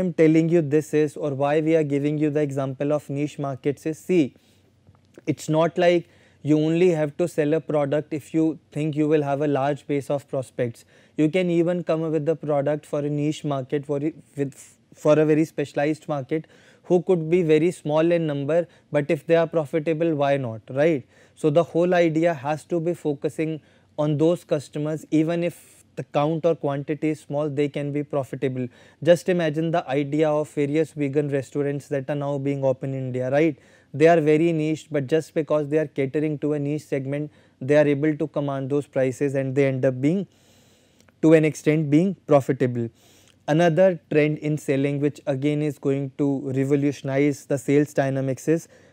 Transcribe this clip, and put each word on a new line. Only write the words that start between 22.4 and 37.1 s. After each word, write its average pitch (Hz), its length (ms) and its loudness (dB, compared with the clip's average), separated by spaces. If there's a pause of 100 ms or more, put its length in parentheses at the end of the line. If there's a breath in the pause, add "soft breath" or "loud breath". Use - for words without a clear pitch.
to 175 140 -2
be 165 140 -2
focusing 156 640 -6 (380 soft breath)
on 151 200 0
those 170 240 2
customers, 151 680 -6
even 165 340 0
if - 400 -10 (100)
the 143 100 -10
count 156 420 -2
or 165 80 2
quantity 143 560 -4
is 151 100 -4
small, 147 300 -4
they 143 180 0
can 143 240 -6
be 147 100 -4
profitable. 131 640 -6 (360 soft breath)
Just 165 260 4
imagine 165 420 0
the 170 180 -2
idea 147 400 0
of 151 220 -2
various 147 420 -2
vegan 147 360 -2
restaurants 143 600 -4
that 131 200 -4
are 151 80 -4
now 143 220 -4
being 139 260 -4
opened 135 300 -2
in 131 140 -6
India, 127 220 -4
right? 147 260 2 (360 soft breath)
They 151 160 4
are 170 140 6
very 156 300 4
niche, 156 380 -2
but 143 160 -4
just 160 280 -2
because 151 340 -2
they 151 80 0
are 156 100 0
catering 147 520 -4
to 151 160 -4
a 147 40 -4
niche 143 260 -4
segment, 143 460 -6 (300 soft breath)